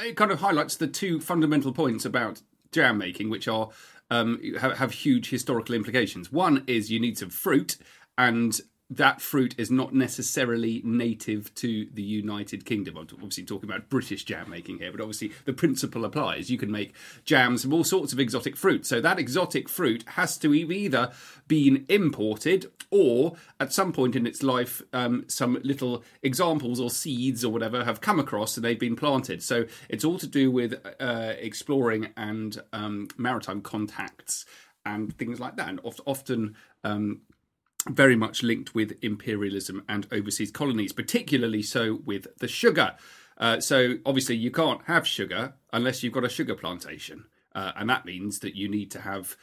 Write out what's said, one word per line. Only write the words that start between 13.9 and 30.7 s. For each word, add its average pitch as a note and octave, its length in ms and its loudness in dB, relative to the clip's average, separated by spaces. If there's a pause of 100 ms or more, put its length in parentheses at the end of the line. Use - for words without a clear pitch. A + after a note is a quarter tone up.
jam E2 260 -10
making F2 280 -12
here, F2+ 140 -10
but G#2 80 -10
obviously A2 320 -8 (140)
the C3+ 80 -2
principle B2+ 500 0
applies. - 460 -4
You B2 80 0
can G#2 120 -4
make G#2+ 240 -6 (300)
jams B2 380 6
from C3+ 100 -2
all E3 100 6
sorts E3+ 300 2
of B2+ 80 0
exotic B2+ 380 -2
fruit. - 260 4
So A#2 160 2
that F3+ 180 4
exotic C3+ 520 -2
fruit C3 380 0
has - 300 -2
to D3+ 140 4
have D#3+ 180 2
either D#3 420 0 (360)
been C#3 400 6
imported E3 840 2 (200)
or D#3 460 6 (220)
at - 140 -2
some F#3 180 2
point B2+ 240 2
in A#2 120 2
its - 160 -6
life, B2 400 0 (100)
um, B2 360 0
some B2 360 0
little B2+ 400 -2 (180)
examples C#3 560 2
or A#2+ 120 -2
seeds B2 520 -2
or A#2 80 0
whatever A2+ 340 -2
have A2+ 180 -4
come G3 180 2
across A2 360 -2
and A2+ 80 -4
they've A#2 140 0
been A#2 180 0
planted. C3 460 0
So A#2 220 0 (240)
it's A2 160 -2
all F3 140 0
to D#3 80 -8
do C3+ 240 4
with, A#2+ 240 2 (260)